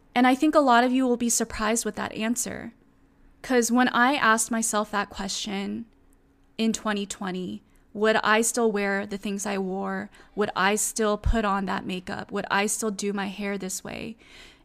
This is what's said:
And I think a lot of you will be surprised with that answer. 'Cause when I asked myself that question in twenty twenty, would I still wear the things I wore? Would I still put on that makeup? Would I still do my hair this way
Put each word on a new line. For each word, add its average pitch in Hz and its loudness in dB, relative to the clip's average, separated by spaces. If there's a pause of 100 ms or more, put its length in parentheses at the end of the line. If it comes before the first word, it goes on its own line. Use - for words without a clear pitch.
(140)
And 247 6
I 254 6
think 302 4
a 320 8
lot 240 6
of 254 2
you 262 2
will 240 2
be 240 -2
surprised 226 0
with 214 -4
that 202 -6
answer. 220 -4 (640)
'Cause 240 2
when 247 6
I 247 4
asked 220 2
myself 226 -2
that 202 -2
question 202 -6 (720)
in 226 2
twenty 208 -4
twenty, 185 -8 (300)
would 220 2
I 214 4
still 233 0
wear 202 -2
the 208 -8
things 202 -6
I 202 -4
wore? 190 -6 (240)
Would 208 0
I 196 4
still 214 0
put 226 2
on 196 0
that 190 -4
makeup? 185 -8
Would 196 -4
I 202 2
still 214 -2
do 202 -4
my 196 -4
hair 202 -6
this 190 -8
way - -10 (480)